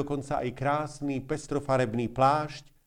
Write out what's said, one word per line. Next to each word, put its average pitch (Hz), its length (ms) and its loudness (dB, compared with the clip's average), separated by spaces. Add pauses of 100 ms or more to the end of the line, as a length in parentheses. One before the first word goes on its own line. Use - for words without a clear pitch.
dokonca 139 400 -2
aj 123 80 -2
krásny 143 720 -2
pestrofarebný 127 880 0
plášť 147 560 2 (180)